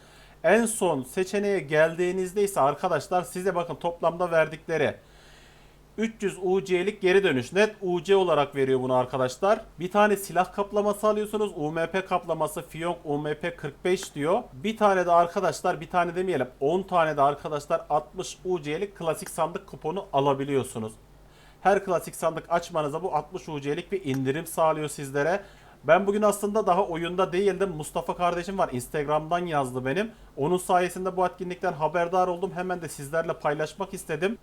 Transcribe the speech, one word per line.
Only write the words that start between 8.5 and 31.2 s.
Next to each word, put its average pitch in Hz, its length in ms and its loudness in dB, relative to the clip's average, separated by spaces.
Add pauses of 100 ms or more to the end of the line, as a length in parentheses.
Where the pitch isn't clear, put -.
veriyor 131 260 2
bunu 127 120 0
arkadaşlar. 127 680 2 (180)
Bir 180 120 -6
tane 208 260 4
silah 180 360 -2
kaplaması 208 540 0
alıyorsunuz. 208 480 0
U 151 160 -2
M 165 200 -2
P 185 140 -2
kaplaması, 165 560 -2
Fiyonk 170 440 -6
U 147 160 -2
M 151 180 -4
P 170 160 -4
kırk - 300 -8
beş 185 300 0
diyor. 170 280 2 (100)
Bir 196 240 -4
tane 190 280 4
de 175 60 2
arkadaşlar, 170 680 2
bir 165 80 -14
tane 175 260 0
demeyelim, 170 320 0 (120)
on 165 220 2
tane 165 360 0
de 143 40 4
arkadaşlar 151 680 0
altmış 151 560 -2
U 180 160 -2
C'lik 160 360 -6
klasik 156 320 -4
sandık 170 380 -4
kuponu 165 460 -6
alabiliyorsunuz. 139 800 0 (680)
Her 202 240 4
klasik 175 300 -2
sandık 160 340 -2
açmanıza 165 540 -2
bu 180 120 -2
altmış 175 340 -6
U 147 120 -6
C'lik 147 300 -4
bir 190 140 -4
indirim 135 400 -2
sağlıyor 160 440 0
sizlere. 143 540 -2 (400)
Ben 180 240 6
bugün 208 140 2
aslında 208 460 0
daha 185 180 4
oyunda 170 480 -2
değildim. 190 360 2
Mustafa 160 480 -6
kardeşim 175 400 -2
var, 175 140 2
Instagram'dan 156 760 -2
yazdı 131 400 -2
benim. 190 260 -2 (260)
Onun 160 200 2
sayesinde 180 600 0
bu 180 80 2